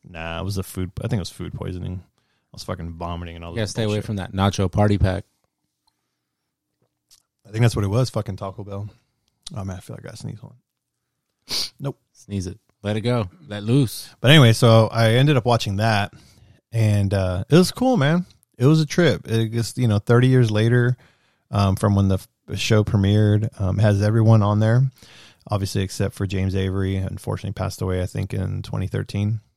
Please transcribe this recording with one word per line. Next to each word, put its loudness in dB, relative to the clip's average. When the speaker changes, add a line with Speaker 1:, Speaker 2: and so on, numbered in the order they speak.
Speaker 1:
Nah, -8
it -6
was -6
a -6
food. -8
I -6
think -2
it -2
was -8
food -12
poisoning. -10
I -20
was -18
fucking -10
vomiting -10
and -16
all -14
Speaker 2:
You -10
gotta -4
Speaker 1:
this -8
Speaker 2:
stay -6
away -2
Speaker 1:
bullshit. -4
Speaker 2:
from -6
that -8
nacho 0
party 2
pack. 0
Speaker 1:
I -20
think 0
that's 4
what -2
it -2
was. -2
Fucking -6
Taco -12
Bell. -10
Oh -10
man, -8
I -16
feel -16
like -16
I -18
sneezed -14
one. -20
Nope. -8
Speaker 2:
Sneeze -8
it. -12
Let -2
it -4
go. -2
Let -12
loose. 0
Speaker 1:
But 4
anyway, 10
so 6
I 2
ended 2
up -2
watching 0
that, 0
and, 0
uh, -2
it 4
was 4
cool, 0
man. 0
It 2
was 4
a 0
trip. 0
It 0
just, -4
you 2
know, 4
thirty 4
years 4
later, 2
um, 2
from 2
when 4
the 2
f-, -8
show 2
premiered, 2
um, 0
has 4
everyone 4
on 2
there, 2
obviously -4
except -4
for -4
James -2
Avery. -2
Unfortunately, -8
passed -8
away, -4
I -4
think, -8
in -6
twenty -8
thirteen. -4